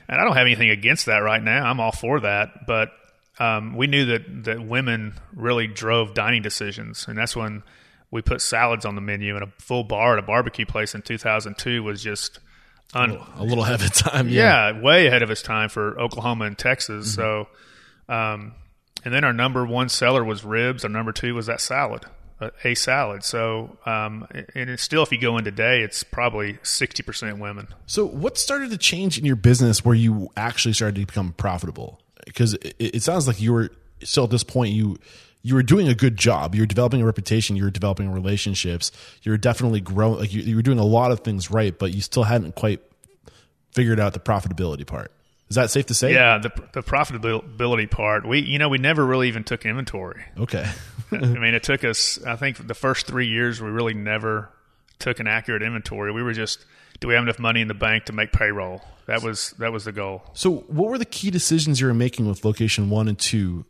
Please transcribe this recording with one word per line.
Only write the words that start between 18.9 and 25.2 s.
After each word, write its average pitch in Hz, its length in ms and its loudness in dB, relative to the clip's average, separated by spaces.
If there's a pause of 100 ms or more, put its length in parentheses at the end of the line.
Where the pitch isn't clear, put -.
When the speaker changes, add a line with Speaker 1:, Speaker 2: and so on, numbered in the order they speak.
Speaker 1:
and 123 100 -4
then 143 100 2
our 127 80 4
number 123 320 0
one 123 240 0
seller 127 340 2
was 110 220 -4
ribs. 117 400 0
Our 110 60 -4
number 110 220 -4
two 120 220 -4
was 113 120 -6
that 117 160 -4
salad, 127 420 -4 (340)
uh, 110 120 -8 (140)
a 120 100 0
salad. 117 500 -2
So, 113 640 -4
um, 107 420 -4 (260)
and 127 140 -6
it's 123 140 -8
still, 156 200 2
if 143 80 0
you 127 80 0
go 117 200 0